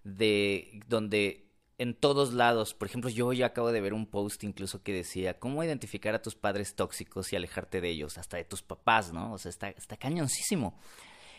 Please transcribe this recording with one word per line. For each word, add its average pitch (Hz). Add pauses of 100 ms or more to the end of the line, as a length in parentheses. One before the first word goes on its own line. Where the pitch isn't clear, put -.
de, 101
donde 107 (260)
en 123
todos 139
lados, 117
por 104
ejemplo, 123
yo, 120
yo 123
acabo 117
de 113
ver 98
un 110
post 101
incluso 98
que 104
decía, 90
"¿Cómo 139
identificar 113
a 107
tus 110
padres 101
tóxicos -
y 98
alejarte 90
de 87
ellos?". 76
Hasta 85
de -
tus -
papás, 110
¿no? 95
O 98
sea, 90
está, 98
está -
cañoncísimo. 147 (640)